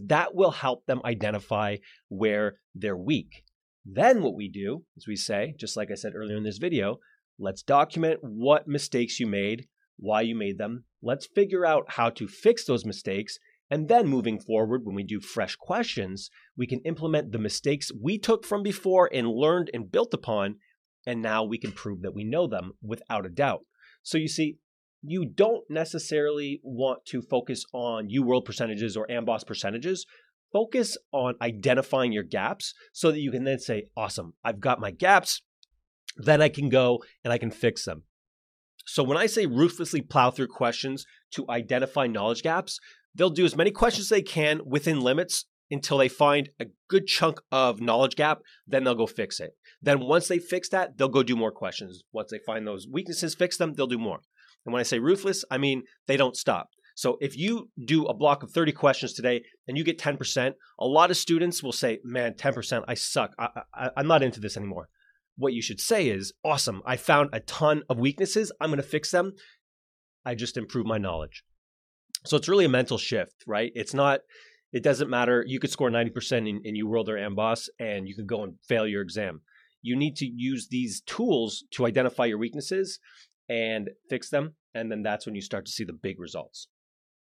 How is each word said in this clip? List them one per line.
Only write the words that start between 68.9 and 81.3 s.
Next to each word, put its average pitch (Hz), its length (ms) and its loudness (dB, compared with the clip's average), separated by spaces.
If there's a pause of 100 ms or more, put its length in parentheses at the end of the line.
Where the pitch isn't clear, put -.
them. 180 220 2 (920)
I 123 80 -4
just 117 240 -6
improved 110 300 -4
my 110 100 0
knowledge." 82 440 -6 (840)
So 151 100 2
it's 147 120 -2
really 190 180 6
a - 20 4
mental 123 300 2
shift, - 480 -4
right? 107 280 -2
It's 117 200 -6
not, 139 260 4 (520)
it 123 100 -2
doesn't 139 260 2
matter. 123 380 4
You 127 120 -4
could 139 120 -2
score 131 180 0
ninety 117 220 0
percent 117 360 -2
in, 104 180 -4
in 107 120 -6
U 107 100 -2
World 107 220 0
or 107 80 -2
amboss, 104 600 -2
and 101 280 -6
you 98 80 -12
could 104 120 -10
go 98 180 -4
and 90 120 -12 (120)
fail 110 180 2
your 101 140 -2
exam. 90 400 -6 (400)
You 120 160 -2
need 147 200 0
to 143 100 -4
use 123 420 -6
these 123 320 -4
tools 165 720 -2